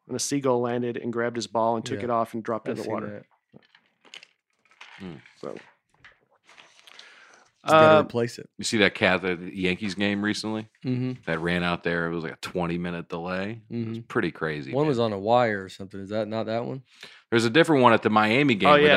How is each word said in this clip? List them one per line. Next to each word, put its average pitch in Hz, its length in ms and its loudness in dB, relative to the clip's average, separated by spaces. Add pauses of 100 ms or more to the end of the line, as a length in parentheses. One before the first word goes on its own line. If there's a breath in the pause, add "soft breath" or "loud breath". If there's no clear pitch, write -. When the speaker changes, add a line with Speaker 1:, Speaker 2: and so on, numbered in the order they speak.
Speaker 1:
and 135 80 -10
a 123 40 -6
seagull 131 420 0
landed 120 380 -4
and 120 140 -6
grabbed 117 240 -4
his 110 100 -6
ball 113 300 0
and 113 80 -6
took 117 160 -6
Speaker 2:
Yeah. 98 40 -8
Speaker 1:
it 117 60 -4
off 113 240 -2
and 113 80 -8
dropped 110 260 -8
it 123 40 -6
in - 0 -
Speaker 2:
I've 113 60 -6
Speaker 1:
the 110 60 -10
Speaker 2:
seen 107 80 -8
Speaker 1:
water. 104 320 -10 (280)
Speaker 2:
that. - 80 -20 (1400)
Speaker 3:
Hmm. 92 140 -12 (280)
Speaker 1:
So, 69 120 -10 (2000 soft breath)
Speaker 2:
You - 80 -4
gotta 156 260 8
Speaker 1:
uh, 147 40 6
Speaker 2:
replace 117 360 -4
it. - 100 -16 (100)
Speaker 3:
You 101 60 -10
see 113 140 0
that 98 160 6
cat 92 300 2
at 90 160 -2
the 90 160 -12
Yankees 92 380 -2
game 101 280 -2
recently 110 460 -4 (160)
Speaker 2:
Mm-hmm. 127 280 -4 (140)
Speaker 3:
that 82 140 -2
ran 87 220 0
out 87 220 -2
there? 85 220 -2
It 85 80 -6
was, 82 100 -6
like, 71 100 -8
a - 80 -16
twenty-minute 87 680 -6
delay. 92 640 -8
It 117 60 -10
was 117 100 -6 (120)
Speaker 2:
Mm-hmm. - 100 -12
Speaker 3:
pretty 113 220 -2
crazy, 78 440 -6
Speaker 2:
One 147 120 2
was 135 120 0
Speaker 3:
man. 117 80 2
Speaker 2:
on 107 80 -4
a 98 40 -6
wire 110 460 0
or 95 40 -14
something. 98 320 -16
Is 95 100 -14
that 107 180 -4
not 110 180 -6
that 113 200 -6
one? 131 160 -10 (480 loud breath)
Speaker 3:
There's 117 140 4
a 120 60 2
different 151 320 6
one 120 120 8
at 107 80 2
the 113 80 2
Miami 110 460 4
game 95 120 2
Speaker 1:
Oh, 147 40 8
Speaker 3:
where 147 100 6
Speaker 1:
yeah. 147 140 6